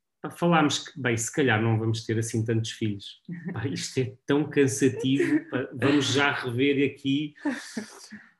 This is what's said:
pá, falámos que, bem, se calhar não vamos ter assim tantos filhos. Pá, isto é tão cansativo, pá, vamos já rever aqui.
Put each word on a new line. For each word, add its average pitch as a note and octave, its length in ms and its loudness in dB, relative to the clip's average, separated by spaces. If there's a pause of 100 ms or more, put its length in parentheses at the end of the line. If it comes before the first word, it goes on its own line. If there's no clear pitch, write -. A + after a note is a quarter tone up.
(260)
pá, D3 40 -6
falámos E3 480 4
que, - 220 -12
bem, B2 160 0
se A2+ 160 -4
calhar B2 280 2
não A2+ 180 2
vamos A2+ 260 -2
ter A2 140 -2
assim A2 260 -2
tantos A2+ 260 -2
filhos. G#2 500 -6 (320)
Pá, A2+ 140 -6
isto - 320 -6
é B2 140 -2 (140)
tão D3 220 0
cansativo, C#3 1000 2
pá, C3+ 220 -2
vamos C#3 340 2
já C#3 260 2
rever C3 580 2
aqui. C#3+ 440 -2 (1040)